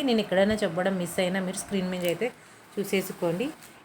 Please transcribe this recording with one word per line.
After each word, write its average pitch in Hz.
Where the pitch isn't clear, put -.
నేను 240
ఎక్కడైనా 196
చెప్పడం 190
మిస్ 175
అయినా 185
మీరు 185
స్క్రీన్ 185
మీద 180
అయితే 170
చూసేసుకోండి. 190